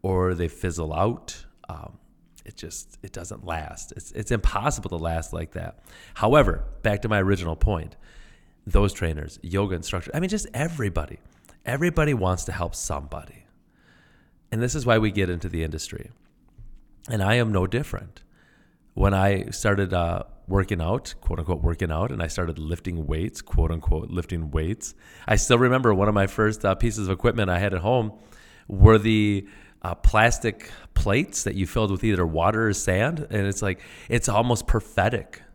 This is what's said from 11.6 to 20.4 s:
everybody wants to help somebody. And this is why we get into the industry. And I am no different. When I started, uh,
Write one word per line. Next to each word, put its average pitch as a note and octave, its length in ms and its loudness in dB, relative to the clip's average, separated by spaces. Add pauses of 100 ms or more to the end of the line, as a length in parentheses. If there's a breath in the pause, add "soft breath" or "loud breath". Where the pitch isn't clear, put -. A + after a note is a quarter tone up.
everybody D3+ 500 0
wants F#2 300 0
to F2+ 80 -8
help E2+ 220 -6
somebody. - 720 -10 (1040 soft breath)
And A2+ 100 -2
this B2 120 -2
is C3+ 120 -2
why A2+ 120 8
we G#2+ 120 4
get G2 200 0
into F2 180 -4
the E2 140 -2
industry. - 480 -8 (1000)
And A2 140 -2
I G2+ 120 4
am A#2 180 2
no F#2 140 2
different. - 560 -6 (720 soft breath)
When G2 180 4
I G2 380 2
started, G2 420 0
uh, F2 300 -2 (240)